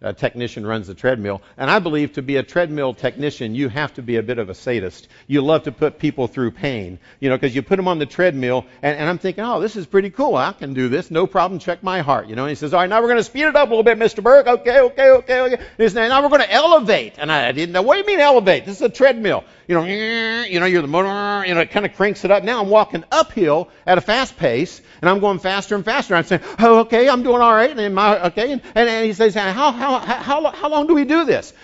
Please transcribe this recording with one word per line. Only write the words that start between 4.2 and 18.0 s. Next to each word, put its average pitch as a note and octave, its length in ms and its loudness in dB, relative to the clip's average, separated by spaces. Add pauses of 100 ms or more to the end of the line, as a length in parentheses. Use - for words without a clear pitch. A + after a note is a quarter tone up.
bit A#2 160 -6
of G#2 100 -6
a F#2+ 60 -12
sadist. G#2 540 -8 (180)
You C#3 160 0
love D3+ 220 0
to C#3+ 80 -8
put - 260 -4
people C3+ 300 -4
through A#2 240 -6
pain, G#2 480 -8 (180)
you C#3 100 -4
know, C3 80 0
'cause B2 160 -2
you C3 100 -4
put G3 160 -2
'em F#3 100 -2
on E3+ 100 -2
the D3 80 -4
treadmill. B2+ 580 -2 (160)
And, D3 160 -2
and D3+ 120 -4
I'm F3 100 -4
thinking, F#3+ 260 -6
"Oh, A3+ 160 -4
this G#3 140 -6
is F#3+ 120 -10
pretty G3 240 0
cool. C4 260 -2
I C#3+ 160 -2
can C#3 200 -12
do B2+ 160 -2
this. D3+ 220 -4
No E3+ 160 -2
problem. F#3 320 -2
Check F3 240 -8
my F#3 180 -4
heart," B2+ 280 -2
you A2 80 -10
know. B2+ 80 -4
And D3 60 -6
he D3 40 -6
says, D3 180 -8
"All F3 80 2
right, F#3 80 0
now A3 140 2
we're A#3 60 0
gonna A#3+ 160 2
speed C#4 180 -6
it D4+ 140 2
up C#4+ 120 4
a - 20 -2
little A3+ 120 0
bit, A3+ 160 4
Mister G#3+ 240 0
Burke. B3 240 8
Okay, A#3+ 340 2
okay, C4 300 4
okay, B3+ 300 4
okay." B3+ 160 -2
And - 100 -10 (120)
he A3 100 4
says, F3+ 60 -4
"Now A#3+ 280 2
we're C#4+ 60 2
gonna C4+ 200 4
elevate." A3+ 680 2
And D3 140 -4
I, C3+ 160 2
I C3+ 40 -2
didn't E3 200 -6
know, F#3 100 0
"What C4+ 120 2
do G4+ 60 -2